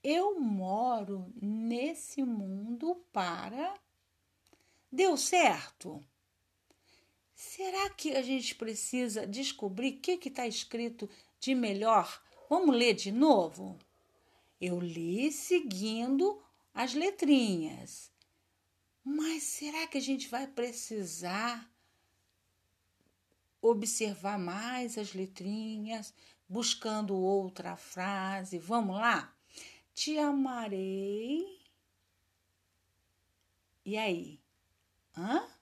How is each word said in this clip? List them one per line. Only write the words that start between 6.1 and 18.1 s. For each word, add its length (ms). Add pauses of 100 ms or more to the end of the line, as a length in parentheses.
Será 580
que 260
a 40
gente 320
precisa 720
descobrir 680
o 80
que 160
que 120
tá 160
escrito 640 (300)
de 160
melhor? 680 (280)
Vamos 260
ler 200
de 180
novo? 680 (800)
Eu 180
li 540
seguindo 1120 (300)
as 200
letrinhas. 1160 (1000)